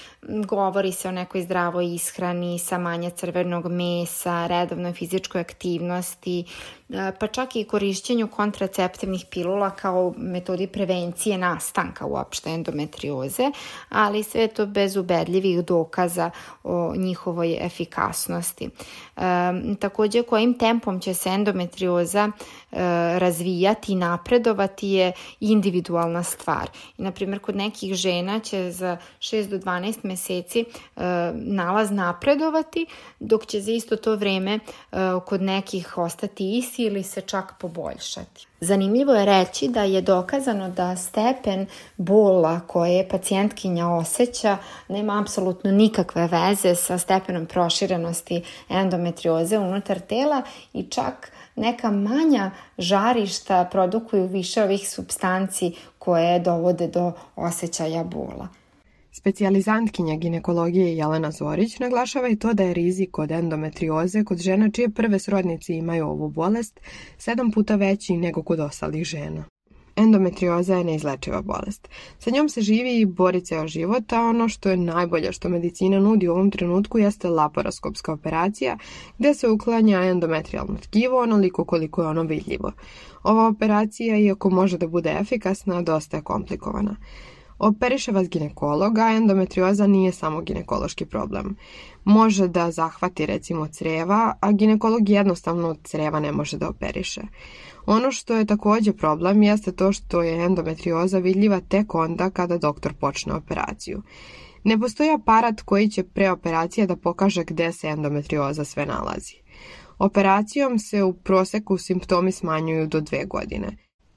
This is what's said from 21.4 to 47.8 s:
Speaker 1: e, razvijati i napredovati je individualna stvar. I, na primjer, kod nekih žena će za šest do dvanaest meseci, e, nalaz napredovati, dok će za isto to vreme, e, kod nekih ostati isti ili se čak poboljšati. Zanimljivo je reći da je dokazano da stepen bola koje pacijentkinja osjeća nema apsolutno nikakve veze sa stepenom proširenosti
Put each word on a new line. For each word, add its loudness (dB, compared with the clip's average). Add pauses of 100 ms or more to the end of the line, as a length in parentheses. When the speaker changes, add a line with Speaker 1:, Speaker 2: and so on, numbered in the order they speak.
Speaker 1:
e, -6 (400)
razvijati 0
i 2
napredovati 0
je 2 (280)
individualna 2
stvar. -4 (280)
I, -10
na -4
primjer, -6
kod -6
nekih -6
žena -2
će -6
za -6 (220)
šest -4
do -4
dvanaest -4
meseci, -4
e, -8 (320)
nalaz 0
napredovati, 0 (340)
dok 2
će -4
za -2
isto -2
to 0
vreme, 0
e, -2 (640)
kod -2
nekih -4
ostati -4
isti -4
ili -2
se -10
čak -6
poboljšati. -10 (140)
Zanimljivo 4
je 4
reći 4
da 0
je 2
dokazano 0
da -2
stepen -2 (300)
bola 6
koje 2
pacijentkinja -2
osjeća 0 (320)
nema -2
apsolutno -2
nikakve 4
veze 2
sa -2
stepenom -2
proširenosti -2 (260)